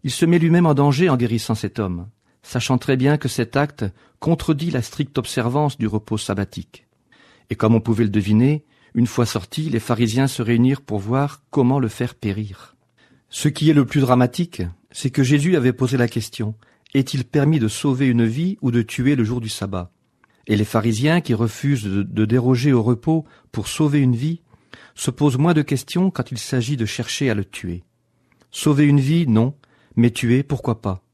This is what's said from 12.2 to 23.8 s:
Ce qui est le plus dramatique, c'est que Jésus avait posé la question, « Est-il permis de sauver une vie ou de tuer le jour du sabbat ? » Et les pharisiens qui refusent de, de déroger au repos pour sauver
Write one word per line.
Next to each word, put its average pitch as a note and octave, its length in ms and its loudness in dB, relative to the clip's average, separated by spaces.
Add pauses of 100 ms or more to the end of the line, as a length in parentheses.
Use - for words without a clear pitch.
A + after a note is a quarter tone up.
Ce - 200 -2
qui D3+ 220 2
est - 20 4
le C#3 120 6
plus C#3 160 0
dramatique, B2 600 2 (300)
c'est - 180 -6
que C3+ 140 0
Jésus D3+ 340 2
avait B2 160 2
posé C3 240 0
la A#2+ 100 2
question, « G#2+ 480 -6 (380)
Est-il C3 320 -2
permis D3+ 340 2
de A2 80 0
sauver C3+ 380 -2
une A#2 200 2
vie D#3+ 360 -2
ou B2+ 100 0
de A#2 120 2
tuer B2+ 320 0
le B2 100 0
jour A#2+ 160 -4
du A2 80 -8
sabbat ? » F#2+ 420 -8 (540)
Et G#2+ 120 2
les G#2+ 80 2
pharisiens A#2 560 0
qui B2 120 -2
refusent A#2 520 -2
de, G2 180 -2
de G#2+ 220 0
déroger B2+ 480 2
au A2+ 100 2
repos D3 420 0 (280)
pour G#2 160 -6
sauver D3 300 0